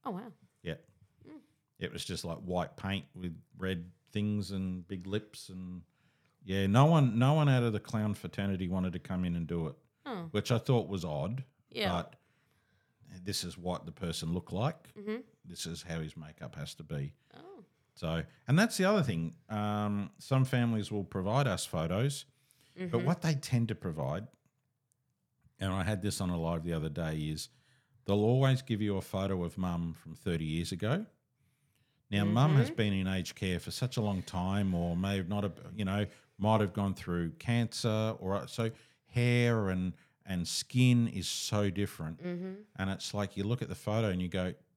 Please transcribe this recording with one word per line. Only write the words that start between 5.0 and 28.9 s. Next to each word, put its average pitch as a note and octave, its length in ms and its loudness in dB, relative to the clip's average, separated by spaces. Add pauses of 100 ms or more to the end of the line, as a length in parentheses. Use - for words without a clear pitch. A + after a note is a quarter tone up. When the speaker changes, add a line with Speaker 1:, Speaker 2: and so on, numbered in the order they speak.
Speaker 2:
lips - 420 -6
and, F2+ 320 -10 (640)
yeah, G2 220 2
no A2 180 8
one, C#3 340 6
no C3 140 6
one D3+ 160 4
out B2+ 140 6
of A#2 100 2
the G#2 80 0
clown G#2+ 320 -2
fraternity F#2+ 560 -2
wanted F#2 240 0
to F2 60 -4
come F#2 260 -4
in F2 100 0
and E2+ 120 -2
do D#2+ 220 -2
it, - 80 -10 (280)
Speaker 1:
Oh. G3 280 -8
Speaker 2:
which G#2 200 0
I A#2 60 4
thought A#2+ 300 2
was F2+ 180 -4
odd. E2+ 360 -2 (280)
Speaker 1:
Yeah. G3 200 -2
Speaker 2:
But - 260 -2 (1080)
this G2 200 -4
is E2+ 120 -10
what F2 300 -4
the E2 60 -12
person E2 420 -4
looked F2 180 -4
like. A2 420 -2
Speaker 1:
Mm-hmm. G#3+ 280 -8 (240)
Speaker 2:
This F3+ 180 -10
is - 240 -8
how E2 120 -4
his D#2 180 -8
makeup D#2 380 -14
has C#2+ 180 -10
to - 80 -16
be. C#2+ 320 -6 (200)
Speaker 1:
Oh. F#4 300 -20 (300)
Speaker 2:
So, E2 280 -2 (260)
and C#3+ 100 6
that's A#3 200 2
the F#3 80 2
other G3+ 160 4
thing. E2 320 -2 (160)
Um, G#2 680 -2
some C3 280 4
families A#2 440 2
will G#2 140 -2
provide G#2+ 420 0
us F#2 200 0
photos, F#2 580 0 (520)
but F3+ 160 -6
Speaker 1:
Mm-hmm. A#2 120 2
Speaker 2:
what E3+ 160 2
they D#3+ 140 2
tend A#2+ 340 2
to A2 60 0
provide, D#2 520 -4 (1300)
and F#2+ 140 -2
I F#2+ 100 0
had G2 180 0
this G2+ 220 -2
on F2+ 80 0
a F2 100 0
live E2 240 0
the E2+ 80 -2
other D#2+ 160 0
day, D#2 300 -4
is D#2 300 -4 (580)
they'll G#2 180 4
always C3 380 6
give G#2 180 -2
you G2+ 160 2